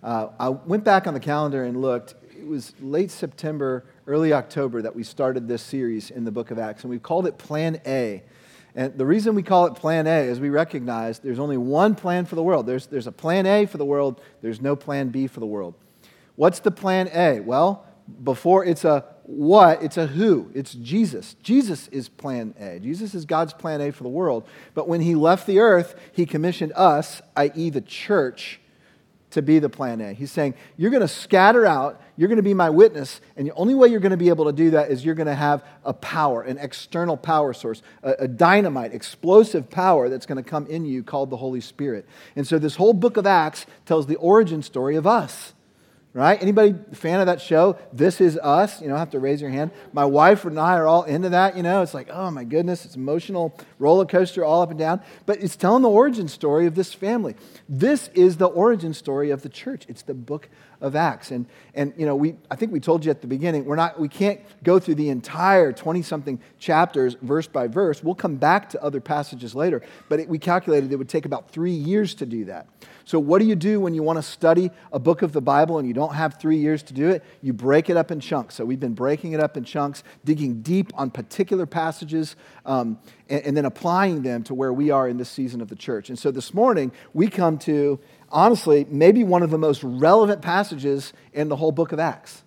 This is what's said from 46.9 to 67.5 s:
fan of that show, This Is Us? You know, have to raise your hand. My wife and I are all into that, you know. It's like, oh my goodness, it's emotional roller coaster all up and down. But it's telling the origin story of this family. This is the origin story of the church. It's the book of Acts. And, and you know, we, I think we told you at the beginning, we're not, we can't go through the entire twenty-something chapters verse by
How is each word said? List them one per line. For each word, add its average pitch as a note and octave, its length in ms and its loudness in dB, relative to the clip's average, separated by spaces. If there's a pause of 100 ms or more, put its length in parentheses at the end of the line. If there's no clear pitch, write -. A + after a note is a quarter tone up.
fan F3 280 -2
of F#3+ 60 2
that F3 140 0
show, F3+ 380 4 (140)
This D#3+ 280 2
Is E3+ 160 4
Us? E3+ 460 0
You D3+ 60 -8
know, C#3 80 -4
have D#3+ 140 -4
to C#3 100 -6
raise C#3 200 -2
your C#3+ 100 -8
hand. C#3+ 200 -4 (220)
My C#3+ 120 0
wife D#3 400 6
and D#3 140 -6
I E3+ 160 2
are D#3+ 140 2
all E3+ 160 4
into D#3+ 240 -2
that, F3+ 280 2
you F3+ 60 -6
know. F3+ 200 2
It's E3+ 120 -4
like, C3 160 -12
oh F3 220 -8
my C3+ 100 -10
goodness, E3+ 420 -4
it's C3+ 120 -18
emotional D#3+ 600 -6 (220)
roller E3+ 260 4
coaster F3+ 400 0
all D#3+ 160 2
up E3+ 100 0
and D#3+ 80 -10
down. D#3+ 240 -2 (220)
But G3+ 160 -2
it's G3 140 -4
telling A3+ 280 4
the B3 60 4
origin A3 380 4
story D3+ 400 0
of D#3+ 80 0
this F3+ 180 -4
family. G3+ 440 -4 (320)
This F#3 400 0
is F3+ 300 4
the F3+ 100 4
origin F3 440 2
story C#3+ 380 -4
of C#3 120 -4
the C#3+ 60 -12
church. - 380 -14
It's - 160 -18
the C#3 120 -10
book C#3 340 -12 (320)
of C#3 160 -4
Acts. D3+ 340 -2
And, B2 160 -8 (300)
and C#3+ 200 -4
you D#3+ 100 -4
know, C#3+ 100 0
we, D3+ 180 0 (160)
I C3+ 60 -8
think A3 160 -4
we D#3 80 -4
told E3 240 0
you D#3+ 80 0
at - 80 -4
the C3 80 -14
beginning, C#3+ 380 -4
we're C#3+ 100 -4
not, E3 240 -2
we D3+ 80 -4
can't G3 320 -4 (240)
go F3+ 160 6
through E3 160 -2
the D3 140 -2
entire D#3+ 640 2
twenty-something D3+ 680 -6 (180)
chapters D3 640 0
verse D3 240 -2
by B2 220 -4